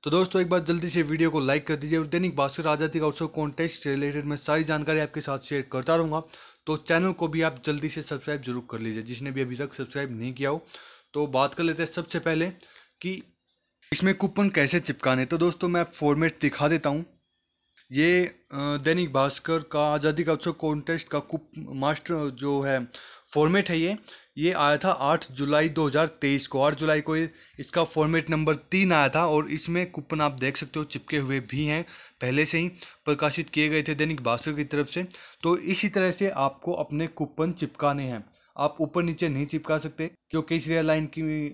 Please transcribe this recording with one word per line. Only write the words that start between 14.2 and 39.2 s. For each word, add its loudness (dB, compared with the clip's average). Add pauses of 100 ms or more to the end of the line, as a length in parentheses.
कैसे 2
चिपकाने। 0
तो -2
दोस्तों 2
मैं 2
फॉर्मेट 2
दिखा 2
देता 2
हूँ। -2 (840)
ये, 4
अ, -16
दैनिक 0
भास्कर 2
का 0
आज़ादी 0
का 2
उत्सव -2
कॉन्टेस्ट -4
का -2
कूप-, -8
मास्टर -2
जो -2
है 0 (460)
फॉर्मेट 4
है 2
ये, 0 (400)
ये 2
आया 4
था 2
आठ 2
जुलाई 2
दो 0
हज़ार 2
तेईस 0
को। 0
आठ 4
जुलाई 2
को -2
ये, 0 (300)
इसका 0
फॉर्मेट 0
नंबर 2
तीन 2
आया 6
था 4
और 2
इसमें -2
कूपन -6
आप 2
देख -2
सकते -8
हो -4
चिपके -6
हुए -2
भी -4
हैं, -2 (340)
पहले 2
से -2
ही 0 (360)
प्रकाशित 0
किए 2
गए 2
थे -2
दैनिक -2
भास्कर -2
की -2
तरफ -2
से। -6 (340)
तो 2
इसी 0
तरह 2
से 0
आपको -2
अपने -2
कूपन -2
चिपकाने -2
हैं, -8 (280)
आप -2
ऊपर 0
नीचे 0